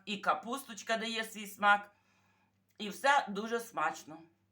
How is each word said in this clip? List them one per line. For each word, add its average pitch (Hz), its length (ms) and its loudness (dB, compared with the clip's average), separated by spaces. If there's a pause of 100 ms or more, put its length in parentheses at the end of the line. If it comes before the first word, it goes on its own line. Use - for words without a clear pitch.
і 202 120 -4
капусточка 226 800 -2
дає 226 260 -4
свій 214 240 -10
смак. 202 440 4 (880)
І 214 120 -6
все 277 400 4
дуже 220 300 -2
смачно. 160 580 -4 (340)